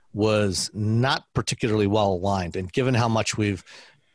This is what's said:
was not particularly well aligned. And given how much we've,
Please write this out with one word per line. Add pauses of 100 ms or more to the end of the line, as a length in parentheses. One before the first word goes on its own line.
(120)
was
not (100)
particularly
well
aligned.
And
given
how
much
we've, (520)